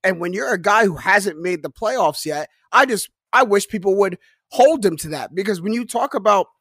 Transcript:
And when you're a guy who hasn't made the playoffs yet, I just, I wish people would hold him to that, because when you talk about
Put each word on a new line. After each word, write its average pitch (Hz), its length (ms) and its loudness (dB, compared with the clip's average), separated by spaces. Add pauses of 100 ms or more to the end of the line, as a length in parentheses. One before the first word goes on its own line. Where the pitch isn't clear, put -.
And 185 160 0
when 175 140 -4
you're 247 180 -4
a 190 100 -2
guy 208 240 4
who 175 120 -2
hasn't 190 420 0
made 170 240 -4
the 147 80 -8
playoffs 214 540 -2
yet, 151 240 -8 (240)
I 254 120 6
just, 226 240 -6 (220)
I 254 120 4
wish 202 260 0
people 190 260 0
would 196 220 0 (320)
hold 262 360 4
him 165 120 0
to 156 120 -10
that, 135 240 -8
because 190 280 -4
when 208 120 -4
you 240 120 -4
talk 240 300 -4
about 202 320 2 (140)